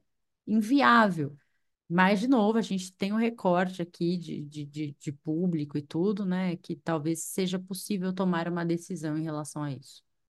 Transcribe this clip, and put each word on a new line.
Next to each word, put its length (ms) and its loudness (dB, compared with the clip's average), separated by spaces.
inviável. 920 4
Mas, 320 4
de 80 0
novo, 300 4
a 40 2
gente 320 -4
tem 180 -2
um 40 0
recorte 640 0
aqui 340 -2
de, 260 -8
de, 240 -10
de, 320 -8
de 140 -8
público 640 -2
e 60 -2
tudo, 420 -2
né? 320 -2
Que 200 -10
talvez 480 -4
seja 340 -4
possível 560 -6
tomar 340 0
uma 160 -2
decisão 540 -4
em 60 -4
relação 380 -8
a 100 -4
isso. 300 -14